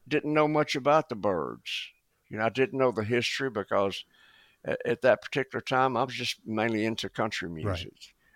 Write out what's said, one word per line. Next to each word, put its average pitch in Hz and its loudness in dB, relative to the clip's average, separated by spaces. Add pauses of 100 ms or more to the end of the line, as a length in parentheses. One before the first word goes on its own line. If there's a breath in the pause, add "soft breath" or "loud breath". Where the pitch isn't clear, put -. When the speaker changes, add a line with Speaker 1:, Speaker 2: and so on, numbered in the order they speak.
Speaker 1:
didn't 151 0
know 151 4
much 151 2
about 147 2
the 120 -6
Byrds. 82 -4 (400)
You 107 -8
know, 110 0
I - 4
didn't 123 0
know 131 4
the 107 -2
history 123 0
because 101 0 (600 soft breath)
at, - -2
at 117 -2
that 117 6
particular - -4
time, 131 0
I 123 2
was 127 -8
just 120 -4 (100)
mainly 110 0
into 107 -4
country - -4
Speaker 2:
Right. 82 -8
Speaker 1:
music. 90 -4 (440)